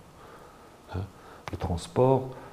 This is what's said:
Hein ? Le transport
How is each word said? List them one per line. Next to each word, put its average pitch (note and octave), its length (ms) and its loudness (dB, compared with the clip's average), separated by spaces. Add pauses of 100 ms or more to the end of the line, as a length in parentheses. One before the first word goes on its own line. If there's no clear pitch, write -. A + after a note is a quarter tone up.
(960)
Hein ? F#2+ 60 -4 (520)
Le G2 40 -6
transport B2+ 720 2 (240)